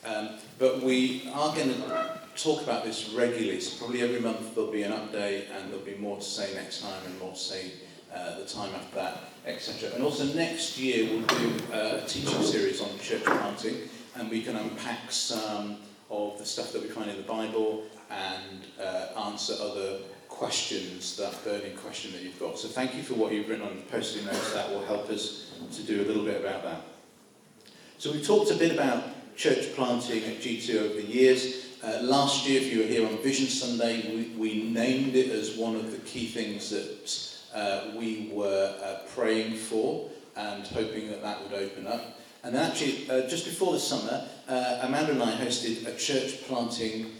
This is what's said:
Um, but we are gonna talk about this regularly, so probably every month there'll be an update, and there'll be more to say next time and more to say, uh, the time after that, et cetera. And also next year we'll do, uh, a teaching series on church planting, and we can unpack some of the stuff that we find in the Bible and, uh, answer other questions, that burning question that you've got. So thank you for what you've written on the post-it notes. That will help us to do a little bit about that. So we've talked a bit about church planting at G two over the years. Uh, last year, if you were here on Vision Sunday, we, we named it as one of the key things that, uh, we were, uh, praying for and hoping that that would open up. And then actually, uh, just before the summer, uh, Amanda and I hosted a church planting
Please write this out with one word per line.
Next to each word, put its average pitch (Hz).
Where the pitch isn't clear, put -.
Um, 110
but 131
we 127
are 151
gonna -
talk 156
about 117
this 110
regularly, 110
so -
probably 120
every 120
month 110
there'll 110
be 104
an 101
update, 101
and 95
there'll 98
be 101
more 101
to -
say 98
next 92
time 95
and 92
more 92
to -
say, 92
uh, 87
the 95
time 101
after -
that, -
et -
cetera. -
And 123
also 143
next 165
year 117
we'll 110
do, 117
uh, 110
a -
teaching -
series 98
on 101
church -
planting, -
and 117
we 113
can 117
unpack 110
some 104
of 104
the 107
stuff -
that 107
we 107
find 107
in 98
the 98
Bible 110
and, 95
uh, 92
answer -
other 98
questions, -
that 101
burning 101
question -
that 87
you've 92
got. 80
So 113
thank 127
you 107
for 127
what 110
you've 104
written 110
on 95
the 92
post-it -
notes. 101
That 101
will 101
help 104
us -
to 107
do 104
a -
little 107
bit 104
about -
that. -
So 147
we've 147
talked 208
a 165
bit 160
about 135
church -
planting 120
at 110
G 113
two 113
over 104
the 107
years. 127
Uh, 113
last 139
year, 135
if 131
you 113
were 110
here 113
on 107
Vision 135
Sunday, 117
we, -
we 110
named 127
it 127
as 107
one 113
of 110
the -
key 117
things 104
that, -
uh, 104
we 107
were, 98
uh, 98
praying 110
for -
and 101
hoping 110
that 98
that 104
would 101
open 98
up. 117
And 120
then 156
actually, 139
uh, 131
just 165
before 175
the 143
summer, 120
uh, 127
Amanda 143
and 127
I 113
hosted 127
a 123
church -
planting 113